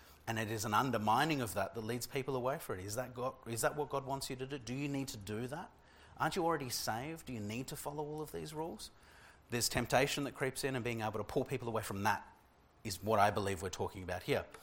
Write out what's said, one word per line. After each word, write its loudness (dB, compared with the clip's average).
and 0
it 0
is 0
an 2
undermining 6
of -2
that 0
that -4
leads -2
people -2
away 0
from -6
it. -6
Is -6
that -4
God, -2
is -2
that 2
what -2
God -2
wants -4
you -4
to -6
do? -6
Do -8
you -2
need -2
to -8
do -4
that? -8
Aren't 2
you 2
already 2
saved? -2
Do -6
you -4
need -4
to -6
follow -4
all -4
of -8
these -6
rules? -6
There's 2
temptation 4
that -8
creeps -2
in, 0
and -2
being -2
able -2
to -2
pull 0
people -4
away 0
from -2
that 4
is -4
what 6
I 10
believe 2
we're -2
talking -4
about -4
here. 2